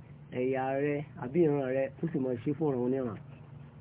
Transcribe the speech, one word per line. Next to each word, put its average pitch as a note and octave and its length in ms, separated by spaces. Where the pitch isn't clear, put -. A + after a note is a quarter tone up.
ẹ̀yà C3 520
rẹ D3 240
àbí B2+ 240
ìran C#3+ 280
rẹ, C3+ 220
ó E3+ 60
sì D3+ 100
máa B2+ 160
ṣe A#2+ 180
fún D3+ 160
ọ̀ràn B2+ 160
oníran. B2+ 340